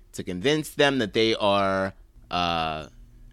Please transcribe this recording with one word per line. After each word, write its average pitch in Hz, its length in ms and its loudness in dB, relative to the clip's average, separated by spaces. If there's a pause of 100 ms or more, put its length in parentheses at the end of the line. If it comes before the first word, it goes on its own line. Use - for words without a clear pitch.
(140)
to 95 100 -10
convince 127 480 -2
them 139 280 2
that 107 140 -2
they 113 220 2
are, 98 580 0 (380)
uh, 82 560 -2 (440)